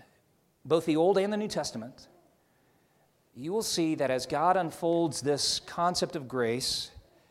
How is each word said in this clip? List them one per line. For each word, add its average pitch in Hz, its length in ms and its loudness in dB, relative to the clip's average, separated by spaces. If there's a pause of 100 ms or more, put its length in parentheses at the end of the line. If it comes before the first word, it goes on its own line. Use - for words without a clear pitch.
(640)
both 160 220 2
the 156 100 2
Old 180 220 4
and 202 160 2
the 208 40 -2
New 214 120 -4
Testament, 131 580 -8 (1300)
you 139 160 -8
will 220 100 0
see 165 340 0
that 139 140 2
as 127 160 0
God 160 300 4
unfolds 170 640 0
this 139 400 0
concept 175 560 -2
of 135 140 -10
grace, 123 600 -2 (400)